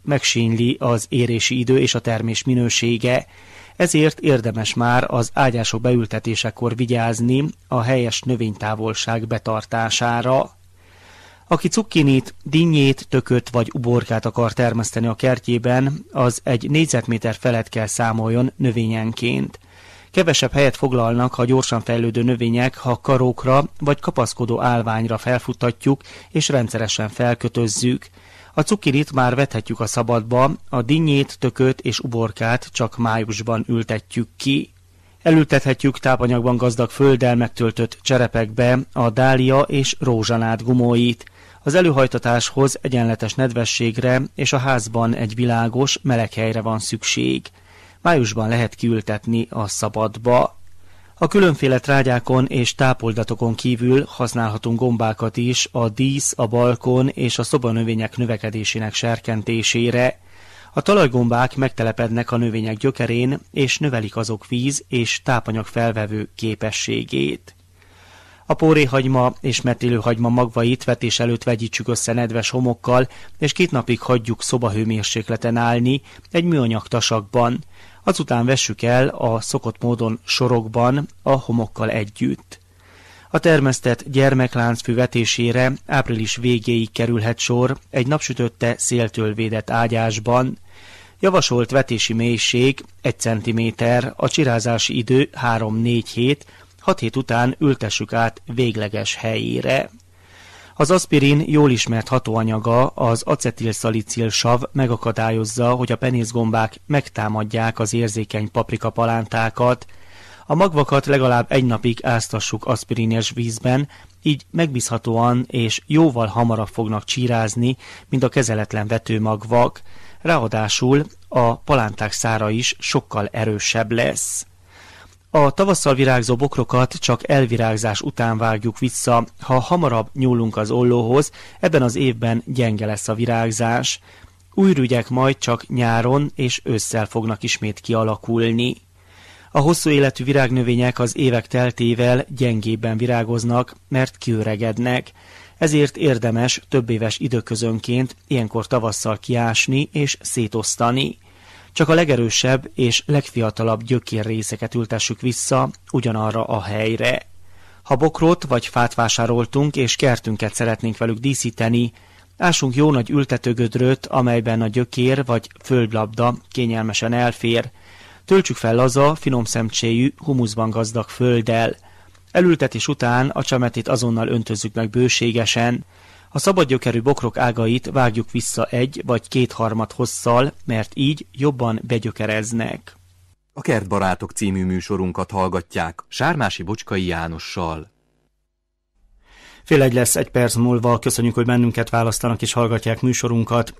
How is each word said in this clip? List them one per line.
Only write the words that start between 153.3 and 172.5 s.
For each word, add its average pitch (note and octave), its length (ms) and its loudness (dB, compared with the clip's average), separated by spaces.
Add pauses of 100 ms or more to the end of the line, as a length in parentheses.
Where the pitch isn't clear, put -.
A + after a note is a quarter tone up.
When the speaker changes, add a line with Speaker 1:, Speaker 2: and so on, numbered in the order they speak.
Speaker 1:
gyökérrészeket A2 920 -4
ültessük A2+ 460 -4
vissza C3 480 0 (220)
ugyanarra A2 520 -2
a G#2+ 180 -2
helyre. A2 600 -2 (640)
Ha - 120 0
bokrot D#3+ 500 2
vagy B2+ 200 0
fát A#2+ 280 0
vásároltunk A#2+ 800 0
és B2+ 200 0
kertünket A2+ 580 -2
szeretnénk A2+ 440 -2
velük A2+ 200 -2
díszíteni, A#2+ 760 0 (460)
ásunk C#3+ 380 0
jó D3+ 160 4
nagy A#2+ 180 0
ültetőgödröt, B2 960 0
amelyben A#2 560 0
a A2 60 0
gyökér B2+ 580 0
vagy A#2 240 -2 (140)
földlabda A2+ 720 0 (140)
kényelmesen A2+ 640 -2
elfér. A#2+ 580 0 (540)
Töltsük F#3+ 300 2
fel A2+ 200 0
laza, C3+ 400 4
finom B2+ 280 -2
szemcséjű, A#2 720 0
humuszban A2+ 520 -2
gazdag A2 400 -2
földdel. A#2 640 0 (560)
Elültetés D#3+ 560 2